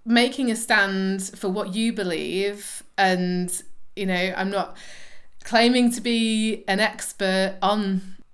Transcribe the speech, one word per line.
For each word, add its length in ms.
making 440
a 60
stand 680
for 120
what 240
you 180
believe, 880
and, 680
you 120
know, 280
I'm 160
not 260
claiming 480
to 80
be 680
an 120
expert 840
on 540